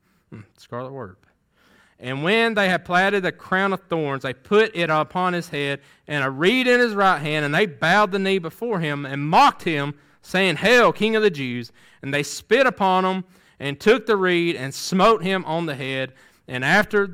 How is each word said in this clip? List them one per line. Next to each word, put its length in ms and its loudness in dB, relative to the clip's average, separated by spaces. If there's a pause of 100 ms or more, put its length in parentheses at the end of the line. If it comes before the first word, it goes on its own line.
(320)
Hmm, 100 -16 (160)
scarlet 340 -14
robe. 260 -16 (840)
And 240 -6
when 320 2
they 140 2
had 160 -2
platted 400 0
a 60 -2
crown 420 -2
of 80 -6
thorns, 420 -4
they 100 -4
put 420 2
it 140 0
upon 440 0
his 160 -6
head 320 -6 (260)
and 160 -2
a 60 0
reed 360 0
in 140 4
his 160 0
right 260 2
hand, 240 -2
and 80 -2
they 140 2
bowed 440 2
the 80 -2
knee 200 0
before 400 -6
him 260 -4
and 240 -6
mocked 340 4
him, 300 -2 (300)
saying, 320 0
"Hail, 360 4
King 240 0
of 60 0
the 80 4
Jews!" 420 -6 (300)
And 100 -8
they 120 0
spit 420 0
upon 400 0
him 200 -2 (340)
and 200 -8
took 280 2
the 100 2
reed 380 0
and 180 -8
smote 480 2
him 240 -2
on 220 -4
the 80 -6
head. 380 -6 (340)
And 180 -6
after 480 2